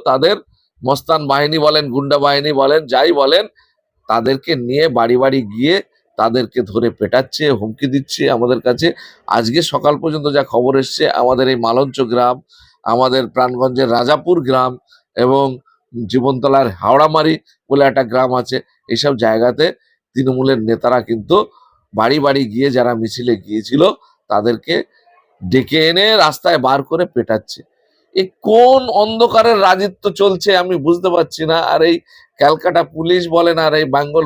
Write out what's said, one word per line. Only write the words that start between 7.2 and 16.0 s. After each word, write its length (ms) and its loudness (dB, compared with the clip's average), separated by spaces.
হুমকি 380 -4
দিচ্ছে 420 -6
আমাদের 300 0
কাছে। 280 -2
আজকে 340 0
সকাল 360 -2
পর্যন্ত 340 -6
যা 120 0
খবর 320 0
এসছে, 280 -2
আমাদের 340 0
এই 120 0
মালঞ্চ 420 -2
গ্রাম, 340 0
আমাদের 440 0
প্রাণগঞ্জের 680 -2
রাজাপুর 480 0
গ্রাম 300 -2
এবং 300 2
জীবনতলার 840 0